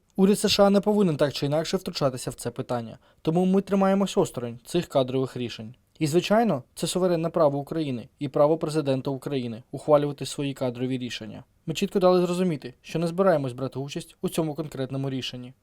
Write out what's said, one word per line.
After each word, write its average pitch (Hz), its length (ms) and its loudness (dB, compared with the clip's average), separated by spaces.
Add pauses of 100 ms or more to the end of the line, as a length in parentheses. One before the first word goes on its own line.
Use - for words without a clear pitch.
(160)
Уряд 196 220 4
С 214 100 -2
Ш 202 180 4
А 202 40 6
не 202 100 4
повинен 202 360 2
так 139 160 2
чи - 140 -4
інакше 156 300 -2
втручатися 139 540 -2
в 120 40 -10
це - 160 -8
питання, 120 480 -6 (240)
тому 170 220 2
ми 190 180 4
тримаємось 196 540 2
осторонь 123 500 -2
цих 175 200 -2
кадрових 131 500 0
рішень. 117 380 -8 (240)
І, 156 80 0
звичайно, 180 560 2 (120)
це - 120 -6
суверенне 175 420 0
право 147 300 2
України 139 500 -4 (100)
і 147 100 -4
право 151 300 4
президента 143 520 -2
України 123 520 -6 (100)
ухвалювати 147 540 2
свої 139 280 -6
кадрові 127 440 -4
рішення. 110 460 -10 (220)
Ми 160 80 -4
чітко 202 240 -2
дали 185 220 6
зрозуміти, 175 600 -2
що - 160 -6
не 170 80 0
збираємось 165 460 2
брати 127 260 -6
участь 143 440 -10
у 185 60 -2
цьому 160 260 -2
конкретному 135 560 -6
рішенні. 127 520 -8